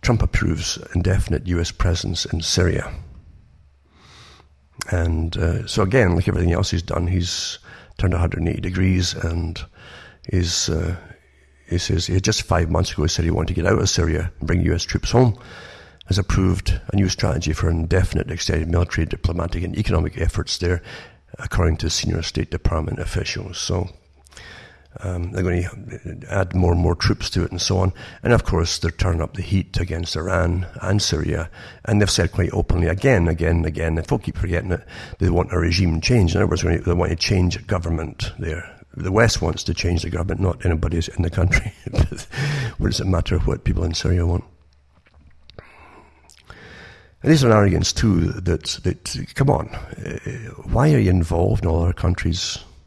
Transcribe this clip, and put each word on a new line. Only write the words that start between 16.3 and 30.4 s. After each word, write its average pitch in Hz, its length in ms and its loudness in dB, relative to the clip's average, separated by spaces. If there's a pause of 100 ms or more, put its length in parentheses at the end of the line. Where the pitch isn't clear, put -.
a - 40 -2
new 98 120 4
strategy 76 460 0
for 85 160 0
indefinite 82 600 0
extended 80 380 -2
military, 85 380 0
diplomatic, 85 580 -4
and 87 140 -4
economic 82 420 0
efforts - 380 -2
there, 87 240 0 (580)
according 85 380 0
to 80 120 -4
senior 85 320 -2
State - 300 -4
Department - 480 -2
officials. - 580 -6
So, 90 320 -4 (1120)
um, 90 320 -4
they're 92 100 -4
gonna 90 800 -4 (100)
add 92 240 -2
more 90 200 4
and 85 80 4
more 85 140 4
troops - 360 0
to 87 120 0
it 85 60 -4
and 90 120 -6
so 92 180 0
on. 92 140 2 (280)
And 120 120 4
of 107 100 4
course, 85 340 0
they're 82 140 -2
turning 87 300 0
up 69 120 -6
the 92 80 -10
heat 90 380 -2
against 85 360 -4
Iran 85 520 0 (140)